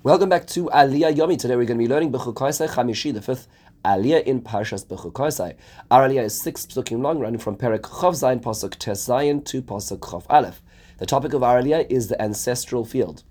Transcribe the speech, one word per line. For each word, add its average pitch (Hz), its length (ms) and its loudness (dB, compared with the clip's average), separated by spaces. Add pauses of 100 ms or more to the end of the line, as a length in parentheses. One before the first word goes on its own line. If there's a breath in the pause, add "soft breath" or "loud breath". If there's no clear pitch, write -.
Welcome 180 240 6
back 175 200 2
to 175 160 -4
Aliyah 147 500 4
Yomi. 156 240 2
Today 123 160 0
we're 120 100 2
gonna 117 140 0
be 117 80 2
learning 147 240 2
Bechukosai 135 600 -2
Chamishi, 123 440 -2
the 104 80 -8
fifth 127 240 -4 (380 soft breath)
Aliyah 104 400 4
in 131 180 0
Parshas 107 420 -6
Bechukosai. 95 720 -6 (380 loud breath)
Our 135 160 6
Aliyah 131 160 2
is 104 160 -6
six - 260 -8
psukim 120 360 -6
long, 151 180 -2
running 113 180 -4
from 107 160 -6
Perek 110 280 -2
Chav - 320 0
Zayin, 127 280 0
Pasuk 110 380 -6
Tes 101 260 -6
Zayin, 143 380 0
to 131 180 -6
Pasuk 101 380 -10
Chav - 280 -12
Aleph. 131 320 2 (380 soft breath)
The 92 80 -8
topic 139 280 -2
of 127 100 0
our 123 180 4
Aliyah 151 260 0
is 120 200 0
the - 120 -4
ancestral 113 640 -4
field. 107 460 -4